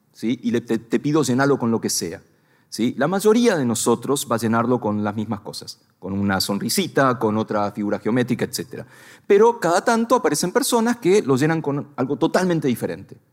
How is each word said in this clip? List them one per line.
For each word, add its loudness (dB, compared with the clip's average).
¿sí? -4
Y -4
le, 0
te, -4
te -4
pido 0
llenarlo 2
con -2
lo 0
que -4
sea, -8
¿sí? -2
La 0
mayoría 4
de 0
nosotros 0
va 0
a -6
llenarlo 0
con -2
las -4
mismas -6
cosas, -14
con -8
una 0
sonrisita, 0
con 0
otra -2
figura -4
geométrica, 0
etcétera. -10
Pero 6
cada 2
tanto 2
aparecen 0
personas 0
que 4
lo 2
llenan 2
con -6
algo -2
totalmente 0
diferente, -4